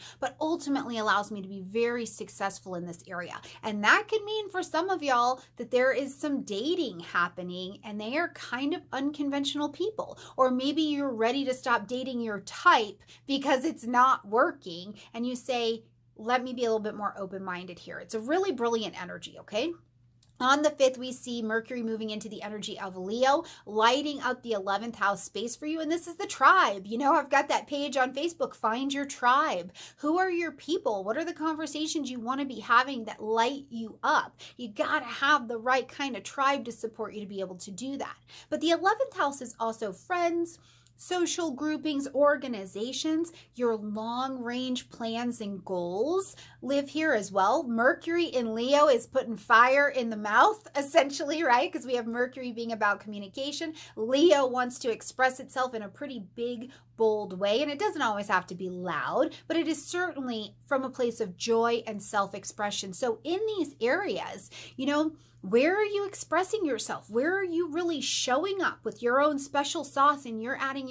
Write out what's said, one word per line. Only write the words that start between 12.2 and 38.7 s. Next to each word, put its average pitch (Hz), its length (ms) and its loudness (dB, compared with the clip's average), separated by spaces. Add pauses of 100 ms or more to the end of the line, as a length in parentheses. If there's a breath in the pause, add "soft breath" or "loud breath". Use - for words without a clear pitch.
your 214 180 -4
type 240 640 4 (240 loud breath)
because 277 380 2
it's - 180 -2
not 247 420 4
working 202 720 0 (160 loud breath)
and 240 140 -4
you 247 80 -4
say, 233 480 -2 (320)
"Let 240 260 0
me 254 120 -8
be 247 100 -2
a 226 60 2
little 220 100 2
bit 208 160 -6
more 202 220 -4
open-minded 185 640 -8
here." 165 200 -12
It's - 160 -10
a 220 60 -2
really 339 320 0
brilliant 233 480 -2
energy, 175 400 -12
okay? 269 320 -2 (640)
On 277 240 4
the 294 80 4
fifth, 262 260 4
we 254 160 -8
see 240 280 -6
Mercury 220 420 -2
moving 220 260 -4
into 214 180 -8
the 208 140 -10
energy 208 360 -8
of 190 200 -8
Leo, 247 480 2 (200 loud breath)
lighting 254 540 2
up 247 220 -2
the 233 120 -4
eleventh 202 420 -2
house 196 280 0
space 233 320 -6
for 302 120 -8
you. 320 120 -4
And 311 100 -4
this 339 180 0
is 330 80 -12
the 403 100 -6
tribe. 269 640 4
You 226 100 -4
know, 277 160 4
I've 277 160 2
got 285 180 4
that 262 200 0
page 285 280 -4
on 262 200 2
Facebook, 294 400 -4
Find 254 360 -2
Your 277 140 -2
Tribe. 254 640 2 (260 loud breath)
Who 311 200 0
are 370 140 2
your 339 200 -2
people? 262 520 0
What 220 140 4
are 330 60 0
the 339 100 -4
conversations 311 760 -2
you 254 100 -6
wanna 262 260 0
be 233 140 -8
having 247 460 4
that - 180 -10
light 226 460 2
you 226 340 -8
up? 269 340 2 (200 loud breath)
You 240 120 -8
gotta 302 360 0
have 277 420 2
the 233 120 -6
right 254 280 2
kind 269 300 -4
of 196 60 -10
tribe 277 420 0
to 240 60 -8
support 220 420 -8
you 214 80 -10
to 202 60 -10
be 196 120 -10
able 180 180 -6
to 196 140 -14
do 254 260 -8
that. - 200 -8 (320 loud breath)
But 302 100 -2
the 320 120 4